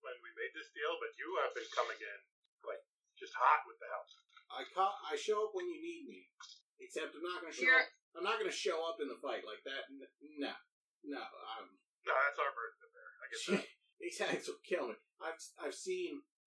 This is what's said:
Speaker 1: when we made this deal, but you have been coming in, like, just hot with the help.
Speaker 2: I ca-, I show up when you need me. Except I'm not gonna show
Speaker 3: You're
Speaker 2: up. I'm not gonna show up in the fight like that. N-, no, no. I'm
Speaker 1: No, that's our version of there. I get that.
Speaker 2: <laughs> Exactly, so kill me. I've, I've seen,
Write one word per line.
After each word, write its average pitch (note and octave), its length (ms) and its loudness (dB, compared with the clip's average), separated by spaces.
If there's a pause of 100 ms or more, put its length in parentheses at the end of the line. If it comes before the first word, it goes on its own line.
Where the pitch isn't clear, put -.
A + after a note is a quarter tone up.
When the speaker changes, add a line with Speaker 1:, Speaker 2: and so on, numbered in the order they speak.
Speaker 1:
when B2+ 160 -8
we A#2 160 -18
made A2+ 160 -4
this D#3 240 -12
deal, D3 240 2
but A2+ 160 -2
you C3+ 100 -8 (160)
have B2+ 140 2
been A2+ 160 -4
coming A#2 240 0
in, G#2 220 -10 (460)
like, - 160 -6 (360)
just - 200 -12
hot C#3+ 280 8
with - 160 -16
the B2 80 -10
help. - 180 -6 (460)
Speaker 2:
I C3+ 100 -6 (100)
ca-, G3 360 2
I - 80 0
show G#3+ 320 2
up G#3+ 80 -14
when F3+ 120 -2
you D#3+ 120 -6
need E3+ 280 -8
me. - 120 -12 (600)
Except D#3 360 -6
I'm D#3 80 -8
not F3 200 -4
gonna D#3 120 -8
show - 100 2
Speaker 3:
You're B3+ 140 10
Speaker 2:
up. - 80 4 (280)
I'm F3 80 -2
not A3 160 4
gonna F#3 140 0
show E3 340 2
up E3 140 -2
in C#3 80 0
the - 100 -8
fight B2 280 -2
like - 200 -10
that. C3+ 220 -6
N-, C#3 140 -14 (360)
no, C#3 120 0 (520)
no. C#3+ 160 -2 (360)
I'm - 120 -10 (380)
Speaker 1:
No, D#3 80 6
that's C#3 260 6
our C#3+ 160 4
version A2+ 300 -6
of - 80 -20
there. - 160 -20 (100)
I - 120 -16
get - 80 -4 (100)
that. - 200 4
Speaker 2:
<laughs> - 60 -20 (240)
Exactly, F#3+ 400 0
so - 240 -6
kill D3+ 240 0
me. G#2+ 80 -6 (240)
I've, D#3+ 160 -4 (240)
I've - 160 -4
seen, F3 480 -4 (220)